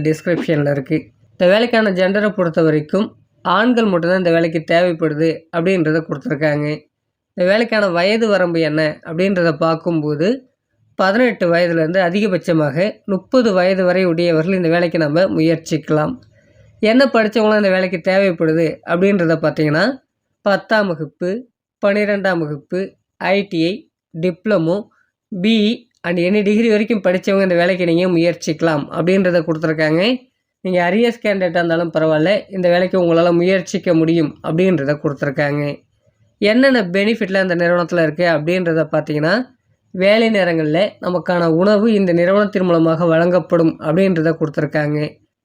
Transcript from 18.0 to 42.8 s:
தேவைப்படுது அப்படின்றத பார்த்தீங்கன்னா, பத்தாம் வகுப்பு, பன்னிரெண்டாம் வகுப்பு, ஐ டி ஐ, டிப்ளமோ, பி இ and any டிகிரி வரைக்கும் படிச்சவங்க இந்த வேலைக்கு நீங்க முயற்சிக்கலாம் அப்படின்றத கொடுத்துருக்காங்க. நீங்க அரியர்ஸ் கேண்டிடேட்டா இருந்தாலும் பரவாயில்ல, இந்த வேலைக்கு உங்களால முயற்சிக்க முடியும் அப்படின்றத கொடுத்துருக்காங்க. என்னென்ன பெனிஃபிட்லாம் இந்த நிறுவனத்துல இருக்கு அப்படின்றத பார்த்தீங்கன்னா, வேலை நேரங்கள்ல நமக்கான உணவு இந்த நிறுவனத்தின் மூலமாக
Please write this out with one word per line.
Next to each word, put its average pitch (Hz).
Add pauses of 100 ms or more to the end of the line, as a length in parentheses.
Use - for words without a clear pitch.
தேவைப்படுது 170 (180)
அப்படின்றத 175
பார்த்தீங்கன்னா, 151 (640)
பத்தாம் 202
வகுப்பு, 165 (520)
பன்னிரெண்டாம் 202
வகுப்பு, 151 (500)
ஐ 196 (100)
டி 175
ஐ, 180 (400)
டிப்ளமோ, 175 (580)
பி 208
இ 208 (300)
and 175
any 185
டிகிரி 214
வரைக்கும் 214
படிச்சவங்க 190
இந்த 180
வேலைக்கு 180
நீங்க 170
முயற்சிக்கலாம் 165
அப்படின்றத 175
கொடுத்துருக்காங்க. 156 (640)
நீங்க 185
அரியர்ஸ் 226
கேண்டிடேட்டா 185
இருந்தாலும் 170
பரவாயில்ல, 160 (180)
இந்த 185
வேலைக்கு 180
உங்களால 170
முயற்சிக்க 175
முடியும் 160 (120)
அப்படின்றத 160
கொடுத்துருக்காங்க. 147 (760)
என்னென்ன 240
பெனிஃபிட்லாம் 196
இந்த 175
நிறுவனத்துல 175
இருக்கு 156
அப்படின்றத 165
பார்த்தீங்கன்னா, 151 (600)
வேலை 214
நேரங்கள்ல 170 (200)
நமக்கான 175
உணவு 202
இந்த 196
நிறுவனத்தின் 190
மூலமாக 165